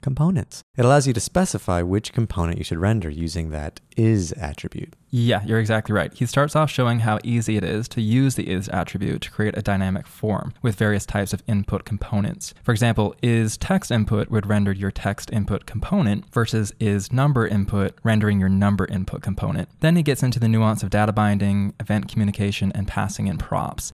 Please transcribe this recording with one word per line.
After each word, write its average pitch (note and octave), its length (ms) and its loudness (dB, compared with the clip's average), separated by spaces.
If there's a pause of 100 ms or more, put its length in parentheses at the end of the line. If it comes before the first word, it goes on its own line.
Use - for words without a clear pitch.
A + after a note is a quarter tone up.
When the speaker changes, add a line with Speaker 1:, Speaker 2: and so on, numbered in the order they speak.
Speaker 1:
components. D3 580 0 (140)
It A#2+ 80 2
allows C3+ 240 6
you C3 60 2
to G#2+ 60 -2
specify F#2+ 600 0
which F#2+ 300 0
component F2 460 -2
you F#2 60 -6
should - 140 -4
render F#2+ 320 0
using D#2+ 400 -4
that D2+ 300 -8 (160)
is A2 380 2
attribute. - 600 -10 (160)
Speaker 2:
Yeah, A#2 340 2
you're A2+ 160 2
exactly A2 340 0
right. E2+ 180 0
He - 140 -2
starts C#3+ 280 0
off D#3 160 2
showing A#2+ 300 0
how A2 240 0
easy A#2 320 0
it G2+ 80 0
is G#2+ 240 -4
to - 140 -4
use B2 320 2
the - 160 -4
is F#2 180 -4
attribute - 540 -4
to - 80 -12
create G#2+ 260 -2
a G#2 60 -6
dynamic F#2+ 440 0
form - 540 -4
with A2+ 160 -2
various G#2 300 0
types G2+ 260 -2
of G2 140 -6
input G2+ 380 -2
components. - 680 -4 (100)
For B2 100 0
example, A2 500 2
is A2+ 340 2
text - 340 -2
input A2 380 0
would G#2+ 180 0
render G#2 260 2
your G2 180 -2
text - 420 -6
input G#2 340 -2
component A2 680 0
versus A2 460 0
is G2+ 340 0
number B2+ 340 2
input G2 560 0
rendering G#2 360 2
your F#2+ 100 4
number G2 380 2
input - 360 -6
component. - 460 -4 (120)
Then D#3+ 160 4
he E3+ 60 4
gets C#3+ 200 2
into B2 160 0
the A#2 100 2
nuance A2 340 4
of F#2+ 80 -4
data G#2 220 2
binding, G2+ 680 2
event G#2 280 -2
communication, G2+ 680 0
and F#2+ 120 -4
passing G2+ 400 -4
in F#2+ 120 -2
props. - 580 -6